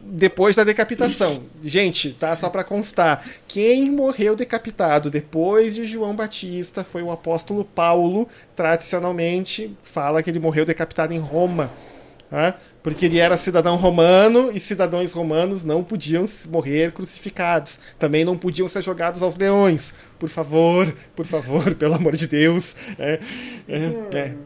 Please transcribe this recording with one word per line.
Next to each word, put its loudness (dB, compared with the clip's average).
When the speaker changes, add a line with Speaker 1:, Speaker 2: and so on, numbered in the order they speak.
Speaker 1:
depois 2
da 6
decapitação. 0
Gente, 0
tá? -2
Só -4
pra -6
constar, 0
quem 2
morreu 2
decapitado 0
depois 2
de -6
João -6
Batista -8
foi -10
o -6
apóstolo -4
Paulo. 2
Tradicionalmente, -2
fala -2
que -6
ele -2
morreu 0
decapitado -2
em -4
Roma, -2
tá? 0
Porque -2
ele 2
era 4
cidadão 2
romano 6
e -4
cidadãos -2
romanos -2
não 0
podiam -2
s-, -6
morrer 0
crucificados. -4
Também 2
não 0
podiam -2
ser -6
jogados -4
aos 0
leões. 2
Por -6
favor, 2
por -8
favor, 0
<laughs> -10
pelo 2
amor 2
de -2
Deus. 2
É, -4
é, -4
Speaker 2:
Isso -4
Speaker 1:
é. -6